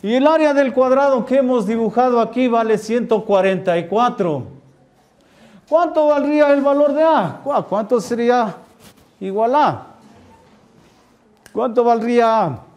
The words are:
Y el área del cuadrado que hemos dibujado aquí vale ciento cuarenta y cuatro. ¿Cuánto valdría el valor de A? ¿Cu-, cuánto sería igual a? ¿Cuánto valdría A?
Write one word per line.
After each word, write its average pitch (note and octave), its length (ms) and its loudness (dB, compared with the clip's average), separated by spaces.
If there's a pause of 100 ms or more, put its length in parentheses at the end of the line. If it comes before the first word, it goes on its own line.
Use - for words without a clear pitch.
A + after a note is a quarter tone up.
Y G#3 100 -2
el C4 140 2
área D#4 260 2
del C#4 200 2
cuadrado C4 520 2
que B3+ 120 0
hemos B3 280 0
dibujado A#3 560 0
aquí B3 260 -2
vale A3+ 300 0
ciento A3 480 -2
cuarenta F#3 520 0
y E3+ 100 -4
cuatro. G3 560 -2 (1200)
¿Cuánto D#4 400 0
valdría D4 460 2
el C#4 80 2
valor C#4+ 320 2
de D#4 100 0
A? C4 400 0
¿Cu-, C4+ 240 -4
cuánto A3 320 -2
sería A#3 560 -2 (640)
igual G#3+ 360 -2
a? G#3+ 320 -2 (1600)
¿Cuánto A#3+ 320 -2
valdría A#3 600 2
A? B2+ 140 -6 (180)